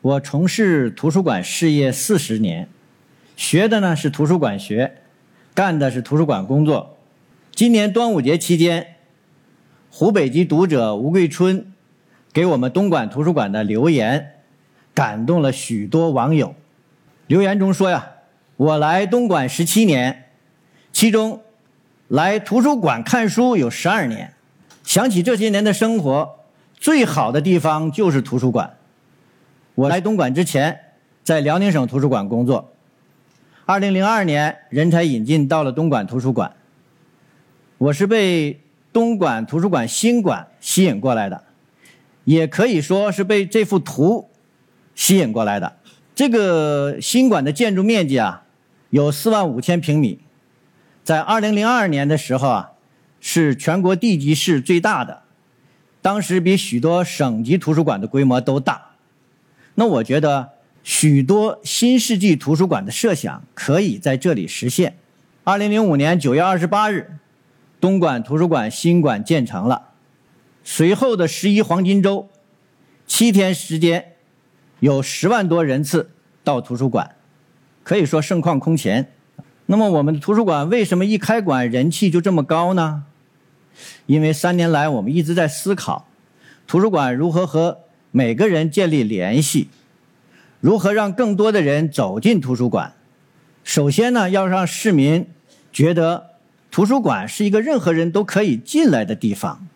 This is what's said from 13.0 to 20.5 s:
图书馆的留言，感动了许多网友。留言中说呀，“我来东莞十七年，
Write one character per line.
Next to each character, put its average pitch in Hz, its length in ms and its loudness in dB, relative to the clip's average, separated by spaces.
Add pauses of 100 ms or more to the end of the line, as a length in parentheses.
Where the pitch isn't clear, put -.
图 127 140 -4
书 170 80 0
馆 123 180 0
的 107 140 -4
留 110 260 0
言， 143 440 -2 (600)
感 113 320 -2
动 165 160 2
了 139 80 2
许 107 380 -6
多 165 240 0
网 131 240 0
友。 139 180 0 (760)
留 180 140 2
言 196 160 0
中 190 160 2
说 190 160 0
呀 - 260 -4 (420)
，“我 151 200 2
来 165 280 2
东 240 240 0
莞 147 180 0
十 - 160 -4
七 220 220 2
年， 135 400 0 (680)